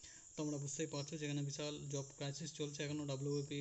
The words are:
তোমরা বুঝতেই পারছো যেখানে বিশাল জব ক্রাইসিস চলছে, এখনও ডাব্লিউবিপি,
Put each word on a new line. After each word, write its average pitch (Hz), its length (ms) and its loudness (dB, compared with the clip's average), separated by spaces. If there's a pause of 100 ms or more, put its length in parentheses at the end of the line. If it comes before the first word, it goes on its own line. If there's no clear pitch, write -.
(380)
তোমরা 151 240 2
বুঝতেই 147 320 0
পারছো 143 280 0
যেখানে 143 260 2
বিশাল 147 260 0 (200)
জব 135 120 2 (100)
ক্রাইসিস 143 420 -2
চলছে, 143 280 0
এখনও 151 240 2
ডাব্লিউবিপি, 143 500 2